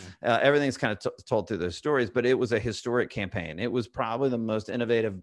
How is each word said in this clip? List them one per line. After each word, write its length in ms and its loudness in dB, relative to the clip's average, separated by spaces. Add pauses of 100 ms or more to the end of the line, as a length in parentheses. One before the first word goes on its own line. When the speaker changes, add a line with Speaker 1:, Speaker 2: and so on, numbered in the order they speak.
(220)
Speaker 1:
Yeah. 120 2
Speaker 2:
uh, 80 4
everything's 340 4
kind 160 0
of 80 -6
t-, 260 -6
told 220 0
through 80 -2
those 200 -2
stories, 340 0
but 160 2
it 120 4
was 140 0
a 60 2
historic 500 -2
campaign. 500 -6
It 140 -2
was 160 -2
probably 400 -2
the 100 0
most 300 -2
innovative 540 0